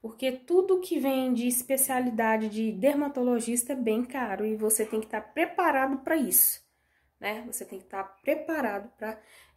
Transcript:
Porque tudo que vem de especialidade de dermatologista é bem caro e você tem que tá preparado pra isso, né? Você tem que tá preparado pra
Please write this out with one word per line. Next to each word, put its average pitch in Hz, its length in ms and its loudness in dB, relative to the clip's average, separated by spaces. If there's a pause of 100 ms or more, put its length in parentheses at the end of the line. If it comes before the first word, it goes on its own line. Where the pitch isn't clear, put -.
Porque 247 300 -4
tudo 370 480 2
que 349 180 -2
vem 262 360 2
de 233 120 0
especialidade 240 1000 0
de 214 240 -2
dermatologista 247 1000 0
é - 20 -2
bem 233 300 0
caro 214 400 -4
e 220 100 0
você 214 300 0
tem 220 160 -4
que 220 60 -10
tá 214 120 -6
preparado 294 800 0
pra 320 180 -2
isso, - 460 2 (580)
né? 214 260 -6
Você - 200 -10
tem - 140 -14
que - 60 -20
tá 196 180 -8
preparado 269 960 -2
pra 220 220 -8 (380)